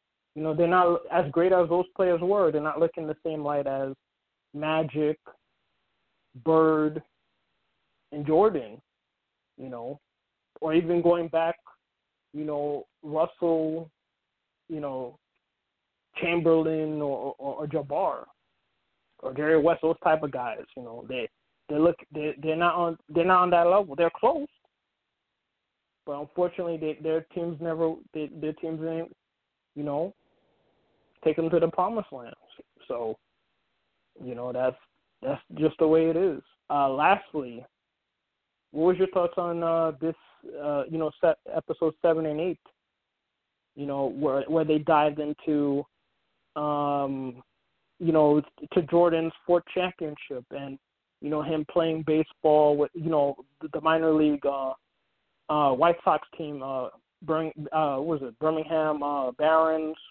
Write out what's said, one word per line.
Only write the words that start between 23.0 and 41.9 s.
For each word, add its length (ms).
they're 160
not 160
on 80
that 180
level. 280
They're 200
close, 320
but 140
unfortunately, 580
they, 240
their 200
teams 260
never, 360
they, 160
their 140
teams 340
ain't, 260
you 80
know, 300
take 120
them 140
to 100
the 80
promised 460
land. 220
So, 300
you 120
know, 180
that's, 240
that's 200
just 240
the 80
way 220
it 60
is. 260
Uh, 200
lastly, 760
what 140
was 120
your 100
thoughts 300
on, 260
uh, 360
this, 160
uh, 280
you 80
know, 220
set, 200
episode 480